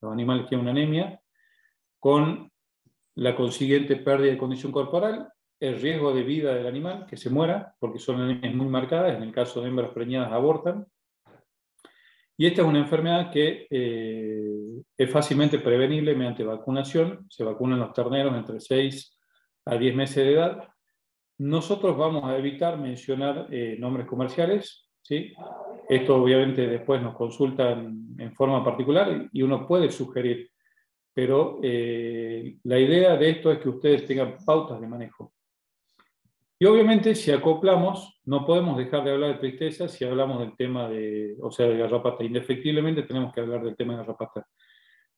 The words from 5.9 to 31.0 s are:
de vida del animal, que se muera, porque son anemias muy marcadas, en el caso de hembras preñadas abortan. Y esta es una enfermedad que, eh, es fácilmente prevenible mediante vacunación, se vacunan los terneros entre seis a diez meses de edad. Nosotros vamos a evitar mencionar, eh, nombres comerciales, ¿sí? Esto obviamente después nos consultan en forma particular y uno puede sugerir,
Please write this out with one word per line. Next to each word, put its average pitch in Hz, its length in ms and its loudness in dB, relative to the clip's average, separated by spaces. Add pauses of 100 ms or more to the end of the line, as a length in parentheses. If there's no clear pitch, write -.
de 127 100 0
vida 143 300 -2
del 123 140 -4
animal, 175 400 -8
que - 80 -14
se - 140 -8
muera, 165 500 0
porque 117 200 -6
son 127 200 -4
anemias 127 340 -2
muy 131 140 -2
marcadas, 135 480 0
en 110 80 -8
el 110 80 -10
caso 123 300 -4
de 123 80 -6
hembras 127 220 -2
preñadas 120 420 -4
abortan. 156 520 0 (1500)
Y 151 100 2
esta 180 180 4
es 165 40 6
una 147 120 4
enfermedad 165 520 0
que, 151 380 0
eh, 110 1120 -6 (140)
es 127 120 2
fácilmente 147 500 2
prevenible 143 560 2
mediante 123 280 -4
vacunación, 135 840 -2
se - 160 -8
vacunan 123 340 0
los 117 140 -4
terneros 131 420 0
entre 113 240 -8
seis 135 580 -2 (480)
a 123 120 0
diez 120 180 2
meses 135 300 2
de 139 80 6
edad. 165 340 2 (720)
Nosotros 160 600 0
vamos 151 280 0
a 131 120 -2
evitar 139 400 -2
mencionar, 139 720 -4
eh, 113 300 -6
nombres 123 260 -4
comerciales, 170 840 -2 (120)
¿sí? - 320 -6 (560)
Esto 131 260 4
obviamente 131 520 4
después 120 340 0
nos 117 140 -6
consultan 117 1040 -2
en 117 140 -12
forma 135 300 2
particular 147 680 0
y 131 100 -2
uno 131 240 2
puede 170 240 4
sugerir, 120 640 -4 (600)